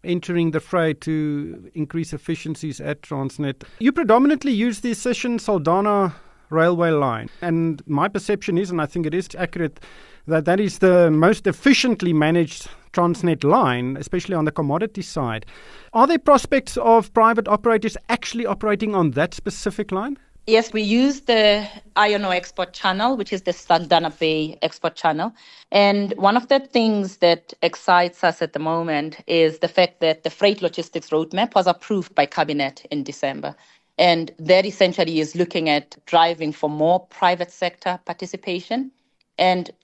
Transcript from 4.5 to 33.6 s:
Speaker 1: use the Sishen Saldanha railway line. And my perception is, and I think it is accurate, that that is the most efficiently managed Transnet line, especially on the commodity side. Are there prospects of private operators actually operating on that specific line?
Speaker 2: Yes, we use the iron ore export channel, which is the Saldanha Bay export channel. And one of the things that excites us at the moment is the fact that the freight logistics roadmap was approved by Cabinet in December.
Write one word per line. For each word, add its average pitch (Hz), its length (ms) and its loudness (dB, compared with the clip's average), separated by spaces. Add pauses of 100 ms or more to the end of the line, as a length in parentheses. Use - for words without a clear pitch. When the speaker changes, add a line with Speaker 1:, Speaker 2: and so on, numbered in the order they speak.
Speaker 1:
use 220 300 -2
the 240 100 -2
Sishen 240 480 -2
Saldanha 196 760 2 (360)
railway 165 400 2
line. 127 380 0 (140)
And 165 440 -2
my 151 220 0
perception 202 480 -4
is, 185 140 -2
and 175 100 -4
I 151 60 -2
think 175 180 -6
it 151 80 -4
is 180 240 -4
accurate, 170 440 -6 (460)
that 160 180 0
that 175 160 2
is 202 180 -2
the 180 320 6
most 165 360 4
efficiently 220 680 2
managed 156 560 0 (240)
Transnet 170 520 0
line, 135 540 2
especially 180 360 -6
on 156 100 0
the 151 80 -2
commodity 170 500 -4
side. 117 440 -6 (460)
Are 233 140 4
there 320 120 2
prospects - 600 2
of 233 340 4
private 220 360 2
operators 214 480 0 (120)
actually 233 380 -4
operating 208 480 -2
on 165 180 2
that 151 220 -2
specific - 560 -8
line? 226 280 -6 (280)
Speaker 2:
Yes, 226 260 2
we 220 80 -2
use 247 420 0
the 214 460 2 (280)
iron 208 280 2
ore 185 80 -2
export 180 400 -6
channel, 208 460 -2
which 202 160 -6
is 190 80 -6
the 175 100 -4
Saldanha 165 680 0
Bay 156 440 -2
export - 340 -4
channel. 165 380 -2 (360)
And 202 460 2
one 196 220 2
of 233 100 -4
the 277 120 4
things 214 580 -2
that 170 340 2 (100)
excites 175 640 0
us 165 160 0
at 165 140 -6
the - 40 -6
moment 156 680 -4
is 160 320 2
the 170 100 -2
fact - 320 0
that 160 240 0
the 165 60 -4
freight 208 320 0
logistics 165 480 -6
roadmap 160 440 -2
was 185 120 2
approved 185 480 -4
by 147 100 2
Cabinet 147 680 -4
in 147 120 -6
December. 143 520 -8 (440)